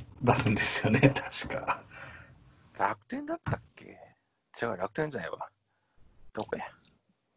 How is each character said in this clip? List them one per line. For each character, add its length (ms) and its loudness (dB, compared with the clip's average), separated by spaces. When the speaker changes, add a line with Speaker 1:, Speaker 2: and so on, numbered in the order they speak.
Speaker 1:
出 140 6
す 140 2
ん 60 4
で 80 2
す 220 0
よ 60 4
ね、 80 6
<laughs> 160 8
確 400 -4
か。 280 -4
Speaker 2:
楽 280 -2
天 200 -8
だ 100 -4
っ 80 -8
た 140 -2
っ 40 -8
け？ 240 -20
違 40 -2
う、 120 -2
楽 160 -4
天 180 -2
じ 60 -6
ゃ 40 -6
な 60 -6
い 20 -6
わ。 200 -10
ど 100 -4
こ 140 -6
や？ 80 -8